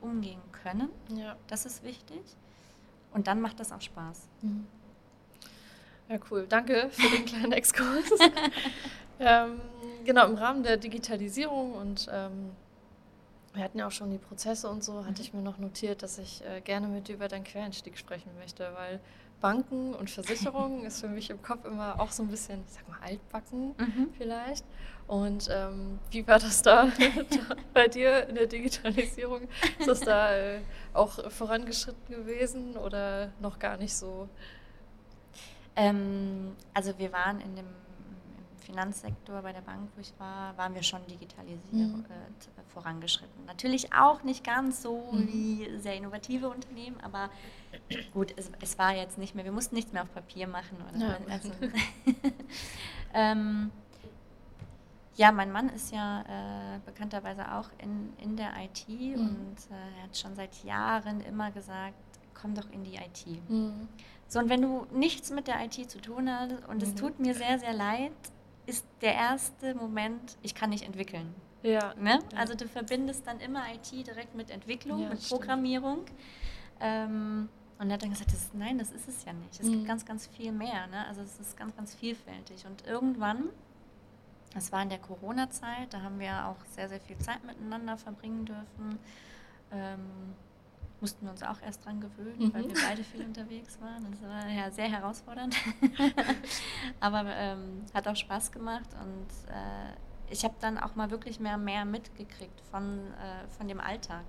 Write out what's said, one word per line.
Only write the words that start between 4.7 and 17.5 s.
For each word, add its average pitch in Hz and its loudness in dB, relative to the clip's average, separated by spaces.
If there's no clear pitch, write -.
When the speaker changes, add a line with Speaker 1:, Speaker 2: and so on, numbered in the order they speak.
Speaker 2:
Ja, 220 -2
cool. 190 0
Danke 240 6
für 247 6
den 233 4
kleinen 226 2
Exkurs. 262 4
Speaker 1:
<laughs> - 6
Speaker 2:
Ähm, 233 8
genau, 247 12
im 220 4
Rahmen 247 2
der 226 6
Digitalisierung 226 -2
und, 202 -4
ähm, 196 -4
wir 196 -2
hatten 190 -4
ja 208 -2
auch 202 -4
schon 202 -6
die 196 -2
Prozesse 220 -4
und 208 -4
so, 208 -6
hatte 202 -4
Speaker 1:
Mhm. - -
Speaker 2:
ich - -10
mir 196 -4
noch 196 -6
notiert, 202 -4
dass 190 -8
ich, - -12
äh, 185 -8
gerne 202 -2
mit 202 -4
dir 214 -8
über 202 -6
deinen 196 -6
Quereinstieg 196 -8